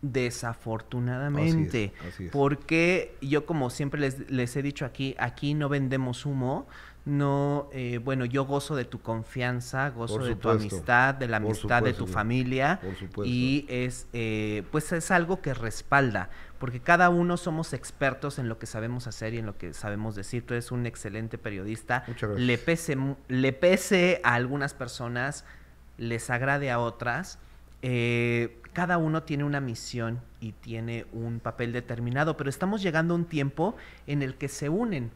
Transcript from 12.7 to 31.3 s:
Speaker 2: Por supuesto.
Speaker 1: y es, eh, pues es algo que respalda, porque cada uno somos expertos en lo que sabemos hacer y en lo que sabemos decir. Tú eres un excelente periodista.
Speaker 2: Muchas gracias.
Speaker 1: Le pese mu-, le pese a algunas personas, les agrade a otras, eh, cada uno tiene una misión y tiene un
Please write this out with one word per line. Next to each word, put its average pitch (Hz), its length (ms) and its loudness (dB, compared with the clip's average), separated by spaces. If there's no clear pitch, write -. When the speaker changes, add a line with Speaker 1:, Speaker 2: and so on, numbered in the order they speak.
Speaker 2:
Por 95 120 -6
supuesto. 95 300 -6
Speaker 1:
y 127 440 2
es, 123 440 -4
eh, 107 580 -2
pues 151 220 0
es 160 180 -2
algo 175 300 2
que 135 140 -2
respalda, 117 760 2
porque 123 220 -6
cada 175 280 8
uno 175 300 4
somos 160 340 -2
expertos 135 680 -2
en 123 120 -2
lo 110 80 -6
que 117 80 -10
sabemos 120 400 -4
hacer 110 260 -6
y 120 60 -4
en 113 80 -4
lo 101 100 -6
que 87 160 -8
sabemos 104 420 -4
decir. 101 320 -6
Tú - 60 -4
eres 120 180 -4
un 123 140 -2
excelente 113 540 -6
periodista. 110 680 -4
Speaker 2:
Muchas 117 240 -4
gracias. 123 160 2
Speaker 1:
Le 120 120 4
pese 165 380 0
mu-, 135 200 -2
le 127 260 4
pese 185 680 6
a 120 120 6
algunas 139 400 0
personas, 123 720 -6
les 117 320 -2
agrade 135 420 2
a 120 100 2
otras, 120 580 -2
eh, 120 760 2
cada 175 240 2
uno 160 240 2
tiene 143 220 -2
una 143 180 0
misión 117 580 -4
y 113 140 -8
tiene 117 600 -6
un 117 280 -4